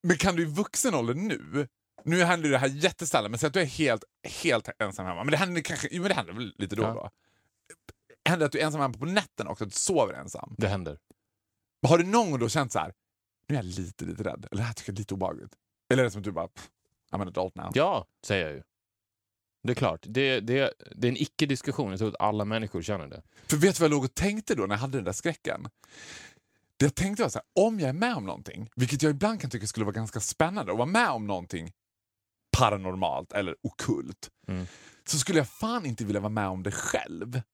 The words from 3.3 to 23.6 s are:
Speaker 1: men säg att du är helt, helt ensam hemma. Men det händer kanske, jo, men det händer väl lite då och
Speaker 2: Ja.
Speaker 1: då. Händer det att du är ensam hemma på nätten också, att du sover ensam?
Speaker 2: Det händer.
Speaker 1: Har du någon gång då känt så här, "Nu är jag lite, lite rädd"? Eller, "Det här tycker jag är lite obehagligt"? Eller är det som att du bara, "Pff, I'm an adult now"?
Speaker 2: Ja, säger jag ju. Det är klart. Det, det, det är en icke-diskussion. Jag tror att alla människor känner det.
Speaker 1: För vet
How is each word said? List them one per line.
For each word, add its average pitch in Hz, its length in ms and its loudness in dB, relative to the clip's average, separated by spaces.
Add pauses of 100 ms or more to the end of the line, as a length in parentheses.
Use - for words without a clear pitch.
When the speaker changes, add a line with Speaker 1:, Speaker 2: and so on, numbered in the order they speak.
Speaker 1:
men 117 80 -4
säg 151 80 2
att 131 60 0
du 190 80 4
är 156 40 4
helt, 127 380 0 (400)
helt 123 260 2 (100)
ensam 95 260 -4
hemma. 92 180 -6
Men - 80 0
det 151 60 4
händer 175 240 0
kanske, - 300 -6
jo, 175 100 -4
men 196 80 -2
det - 60 2
händer 95 180 -4
väl 110 240 -8
lite 101 180 -4
då 110 80 0
och 110 60 0
Speaker 2:
Ja. 113 40 -6
Speaker 1:
då. - 160 -8 (1200)
Händer 175 100 2
det 151 60 6
att 135 60 0
du 139 80 -2
är 156 60 2
ensam 151 160 -2
hemma 127 160 0
på 131 80 -8
nätten 180 420 -2
också, 90 160 -6
att 98 60 -6
du - 60 -12
sover 131 380 2
ensam? - 440 -12
Speaker 2:
Det 104 100 2
händer. 87 300 -4 (920)
Speaker 1:
Har 165 100 10
du 170 60 6
någon 202 280 4
gång 131 80 0
då 117 100 2
känt 139 220 0
så 95 80 0
här, 82 140 -4 (540)
"Nu 151 80 0
är 131 40 0
jag 98 60 -4
lite, 90 400 -8
lite 87 180 -6
rädd"? 95 280 -6
Eller, 101 100 -2
"Det 117 60 -2
här 113 60 -6
tycker - 180 -10
jag 95 40 -6
är 107 40 -6
lite 104 140 -6
obehagligt"? 92 380 -4 (420)
Eller 127 100 6
är - 20 6
det 110 60 0
som 104 100 -10
att 92 40 -12
du 104 60 -4
bara, 82 160 -6
"Pff, - 220 -20 (420)
I'm 98 100 -2
an 92 60 -2
adult 92 280 -2
now"? 90 180 -8
Speaker 2:
Ja, 151 320 2 (200)
säger 95 200 2
jag 76 80 -6
ju. 65 100 -12 (1000)
Det 123 100 0
är - 20 2
klart. 87 240 0 (100)
Det, 131 300 2
det, 127 340 2 (220)
det 120 120 2
är 120 40 6
en 127 60 -2
icke-diskussion. 139 720 0
Jag 92 100 -4
tror 107 100 0
att - 120 -4
alla 104 240 2
människor 107 360 -2
känner 87 260 -4
det. - 140 -14 (260)
Speaker 1:
För 151 100 4
vet 180 180 6